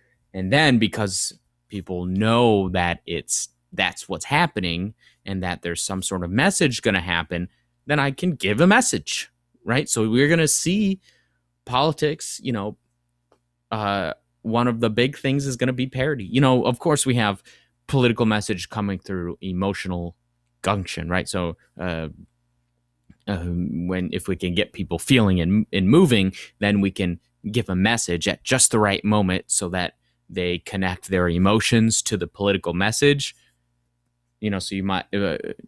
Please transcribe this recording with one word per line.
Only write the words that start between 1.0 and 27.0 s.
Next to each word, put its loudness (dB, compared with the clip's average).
people -6
know 4
that 0
it's, -6
that's -4
what's -6
happening 0
and -6
that -4
there's -6
some -6
sort -4
of -6
message 0
gonna 2
happen, -4
then 0
I 0
can -4
give -2
a 6
message, 0
right? -2
So 0
we're 4
gonna 4
see 0
politics, -2
you -4
know, -4
uh, -2
one 0
of -2
the 2
big 0
things -2
is -6
gonna -2
be -4
parody. -4
You 2
know, 6
of 0
course 2
we 2
have 2
political 2
message -2
coming -4
through -8
emotional -4
gumption, -2
right? -2
So, -4
uh, -6
uh, -2
when, -4
if -6
we -2
can -4
get -2
people -6
feeling 4
and, 2
and 2
moving, 6
then 2
we 2
can -4